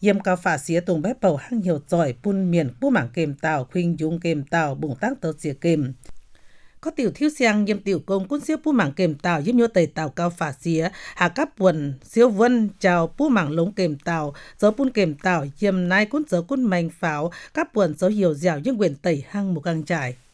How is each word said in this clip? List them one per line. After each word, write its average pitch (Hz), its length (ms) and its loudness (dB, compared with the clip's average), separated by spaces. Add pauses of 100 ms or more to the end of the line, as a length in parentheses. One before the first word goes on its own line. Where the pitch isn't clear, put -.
diêm 202 200 4
cao 185 160 0
phả 175 220 0
xía 170 220 0
tùng 170 220 -2
bé 202 180 -2
bầu 175 160 4
hăng 226 240 -4
nhiều 175 280 0
giỏi 160 340 0
bun 196 280 0
miền 160 200 2 (100)
bú 277 100 2
mảng 160 240 2
kèm 147 200 -2
tàu 151 300 -2
khuynh 175 340 -2
dung 156 220 -2
kèm 160 240 -2
tàu 156 300 -2
bùng 151 220 -6
tăng 247 200 -4
tàu 160 220 -6
xía 147 220 -6
kèm. 151 320 0 (880)
Có 320 100 -6
tiểu 247 240 -2
thiếu 294 240 0
xiang 214 280 2
diêm 202 160 -2
tiểu 190 240 -2
công 190 220 -2
quân 285 120 -4
siêu 311 240 -2
bú 302 80 2
mảng 202 200 2
kèm 170 220 0
tàu 160 280 -2
diêm 226 140 0
nhua 233 120 4
tẩy 175 180 2
tàu 160 220 -6
cao 170 220 -2
phả 165 220 -6
xía, 165 360 -2 (260)
hạ 180 140 2
cáp 285 200 -2 (100)
quần 160 360 2 (100)
siêu 240 260 4
vân 220 400 4 (100)
chào 175 380 2
bú 294 100 2
mảng 190 220 2
lống 170 220 0
kèm 160 260 -2
tàu, 156 360 -4 (240)
gió 208 120 4
bún 262 200 0
kèm 180 240 0
tàu 160 320 -2 (100)
diêm 190 320 0
nai 196 180 2
quân 285 220 -2
gió 175 140 0
quân 262 200 -2
mạnh 175 280 0
pháo, 160 420 -4 (220)
cáp 339 200 -2
quần 180 200 2
gió 185 140 0
hiểu 196 260 2
dẻo 151 300 -2
nhưng 233 160 -2
quyền 170 140 2
tẩy 147 340 -2
hăng 196 260 -2
một 147 100 -6
găng 165 180 -2
trải. 143 340 -4 (180)